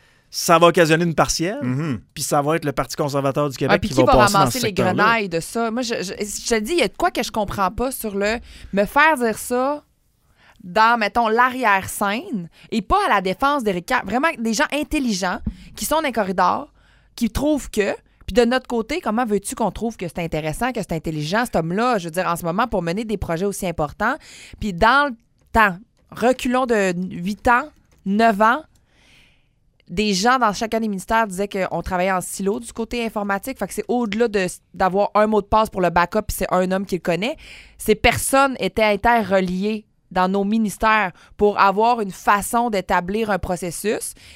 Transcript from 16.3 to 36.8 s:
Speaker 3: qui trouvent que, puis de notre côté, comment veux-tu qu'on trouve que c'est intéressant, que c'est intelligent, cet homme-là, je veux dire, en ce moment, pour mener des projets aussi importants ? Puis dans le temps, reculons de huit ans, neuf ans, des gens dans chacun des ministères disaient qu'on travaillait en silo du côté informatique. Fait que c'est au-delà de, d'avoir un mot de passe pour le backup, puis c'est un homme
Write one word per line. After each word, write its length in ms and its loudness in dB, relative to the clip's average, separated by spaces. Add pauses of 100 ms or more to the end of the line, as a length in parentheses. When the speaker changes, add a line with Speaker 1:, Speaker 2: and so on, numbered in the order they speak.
Speaker 3:
qui 140 0
trouvent 400 -2
que, 240 0 (320)
puis 60 -8
de 140 6
notre 200 0
côté, 360 -4
comment 240 -2
veux-tu 280 -2
qu'on 160 -2
trouve 280 -6
que 100 -6
c'est 120 -10
intéressant, 520 -4
que 80 -6
c'est 140 -6
intelligent, 500 -2
cet 120 -4
homme-là, 420 0
je 80 -8
veux 40 -8
dire, 160 -2
en 100 0
ce 80 -8
moment, 220 0
pour 140 -2
mener 240 -4
des 140 -4
projets 260 -4
aussi 220 -4
importants ? 480 -4 (440)
Puis 140 -4
dans 380 4
le 40 -8 (380)
temps, 240 4 (340)
reculons 540 0
de 320 2
huit 520 -6
ans, 200 4 (380)
neuf 340 4
ans, 220 4 (1300)
des 240 0
gens 240 4
dans 160 2
chacun 260 -2
des 80 -2
ministères 380 0
disaient 220 -4
qu'on 340 -4
travaillait 300 0
en 100 0
silo 360 -4
du 140 -14
côté 320 -6
informatique. 540 -4
Fait 80 -4
que 80 -8
c'est 140 -6
au-delà 400 0
de, 180 -2 (260)
d'avoir 420 0
un 120 4
mot 160 2
de 40 -6
passe 220 2
pour 140 -6
le 80 2
backup, 320 2
puis 160 -4
c'est 120 -4
un 220 2
homme 140 -2